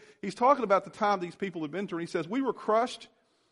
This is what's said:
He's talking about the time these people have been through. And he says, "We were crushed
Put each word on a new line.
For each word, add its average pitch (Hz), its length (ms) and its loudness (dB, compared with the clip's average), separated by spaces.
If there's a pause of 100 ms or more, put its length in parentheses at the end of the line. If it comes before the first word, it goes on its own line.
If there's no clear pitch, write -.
(200)
He's 196 140 -6
talking 262 300 4
about 190 200 4
the 170 60 -16
time 202 300 0
these 175 160 -8
people 185 260 -6
have 151 80 -4
been 185 160 -4
through. 165 140 -6
And 170 80 -6
he - 40 -16
says, 165 160 -2
"We 254 140 -2
were 254 100 0
crushed 226 540 0 (460)